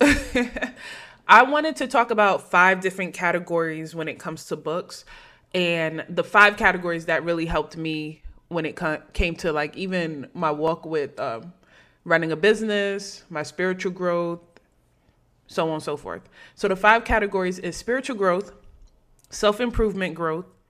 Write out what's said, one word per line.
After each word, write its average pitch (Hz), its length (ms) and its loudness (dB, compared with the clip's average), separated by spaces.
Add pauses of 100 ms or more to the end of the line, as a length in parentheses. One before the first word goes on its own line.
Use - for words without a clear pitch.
<laughs> 262 760 0 (540)
I 214 140 12
wanted 294 340 0
to 262 100 -2
talk 240 240 2
about 202 400 2
five 185 300 6
different 185 320 -6
categories 165 840 -2
when 160 140 -8
it - 100 -12
comes 160 280 -12
to 160 100 -6
books, 160 480 -8 (500)
and 165 540 -2
the 170 140 -2
five 208 340 6
categories 180 480 0
that 160 180 0
really 170 220 -2
helped 165 320 -4
me 156 460 -8 (240)
when 165 180 -4
it 151 100 -8
co-, 156 280 -4 (100)
came 175 220 -2
to, 165 160 -4
like, 151 260 -4
even 170 560 -6
my 165 160 -2
walk 160 340 -2
with, 151 360 -6
um, 127 340 -8 (500)
running 165 280 0
a 156 40 0
business, 202 920 0
my 151 140 -6
spiritual 185 480 -2
growth, 175 480 -2 (1040)
so 165 220 -2
on 156 80 -2
and 156 80 -8
so 147 120 -4
forth. 90 320 -12 (280)
So - 120 -4
the 190 80 2
five 220 300 4
categories 196 540 -2
is 175 180 -8
spiritual 254 380 -4
growth, 190 360 0 (800)
self-improvement 208 840 0
growth, 165 300 -4 (240)